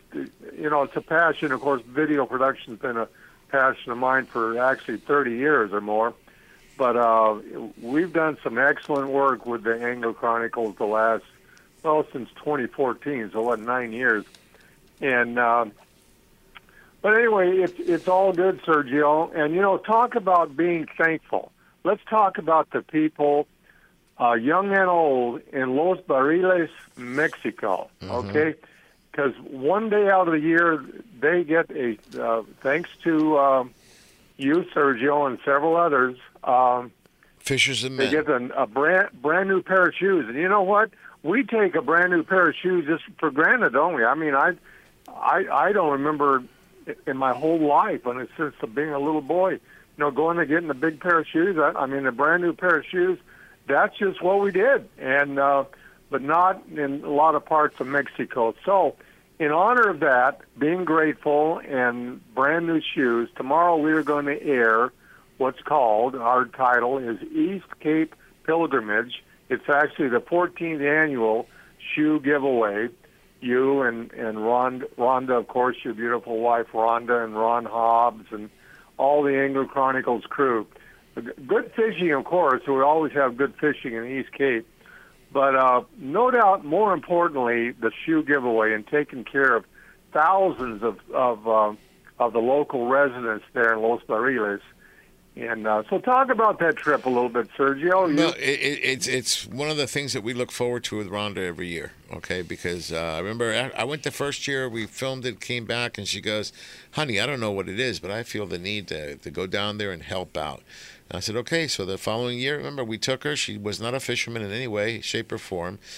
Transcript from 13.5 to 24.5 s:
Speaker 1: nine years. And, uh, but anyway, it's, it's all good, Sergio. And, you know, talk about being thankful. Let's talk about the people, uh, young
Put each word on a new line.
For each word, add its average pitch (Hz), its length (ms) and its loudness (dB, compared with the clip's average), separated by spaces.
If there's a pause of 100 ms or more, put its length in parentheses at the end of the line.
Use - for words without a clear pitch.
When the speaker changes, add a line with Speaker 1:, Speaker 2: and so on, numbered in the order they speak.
Speaker 1:
nine 120 320 -4
years. 113 320 0 (760)
And, 120 380 0
uh, 117 280 2 (1400)
but 214 120 4
anyway, 202 440 4
it's, 180 200 0
it's 170 300 -2
all 190 240 4
good, 185 300 0
Sergio. 147 720 2
And, 156 180 0
you 180 60 2
know, 196 180 4
talk 240 360 2
about 180 420 2
being 165 400 0
thankful. 160 560 -2 (320)
Let's 202 240 0
talk 208 300 2
about 160 320 2
the 120 120 -4
people, 151 640 0 (720)
uh, 120 140 4
young 165 400 0